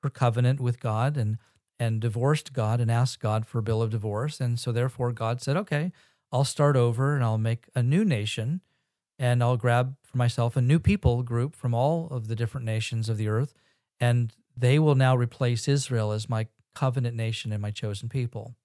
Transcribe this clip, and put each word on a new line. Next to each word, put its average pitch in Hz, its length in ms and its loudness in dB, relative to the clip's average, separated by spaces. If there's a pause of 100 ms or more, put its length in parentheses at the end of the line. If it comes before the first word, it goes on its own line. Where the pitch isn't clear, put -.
her 143 60 -2
covenant 123 500 2
with 123 200 -2
God 123 380 -2
and, 110 200 -2 (420)
and 113 200 0
divorced 120 540 0
God 117 260 0
and 117 100 0
asked 120 300 0
God 110 260 -2
for - 140 -6
a 110 40 -4
bill 113 180 0
of 113 80 0
divorce. 110 500 -4
And 120 200 -2
so 123 120 -4
therefore 123 400 -2
God 117 300 -4
said, 139 160 0
"Okay, 175 340 -2 (400)
I'll 127 140 2
start 143 300 2
over 123 400 2
and 131 80 0
I'll 110 140 2
make 113 280 -2 (100)
a 123 80 2
new 160 220 2
nation, 117 560 -2 (580)
and 123 240 2
I'll 123 140 2
grab 123 460 2
for - 140 -8
myself 120 380 0
a 135 60 2
new 139 180 4
people 127 440 2
group 120 320 -2
from 117 180 -2
all 160 360 0
of 117 180 -6
the 113 80 -4
different 117 300 -4
nations 110 440 -4
of 110 80 -2
the 107 100 -2
earth, 113 260 0 (460)
and 120 340 2 (220)
they 127 240 4
will 151 160 4
now 131 220 6
replace 120 500 -2
Israel 127 460 0
as 107 160 -6
my 110 180 -2 (260)
covenant 120 440 -2
nation 113 340 -4
and 104 100 -4
my 104 100 -4
chosen 104 360 -6
people." 117 580 -6